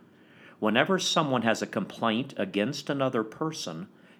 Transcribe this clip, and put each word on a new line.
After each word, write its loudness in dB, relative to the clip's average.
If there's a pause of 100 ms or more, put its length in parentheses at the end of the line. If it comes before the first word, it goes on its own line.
(600)
Whenever 4
someone 2
has 2
a -2
complaint -2
against -2
another 0
person, -6 (320)